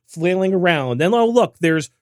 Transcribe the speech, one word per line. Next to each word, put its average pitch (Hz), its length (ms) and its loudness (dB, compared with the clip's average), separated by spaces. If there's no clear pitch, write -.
flailing 185 460 0
around. 151 480 -2
And, 185 140 0
oh, 233 120 2
look, 233 320 0
there's 160 320 0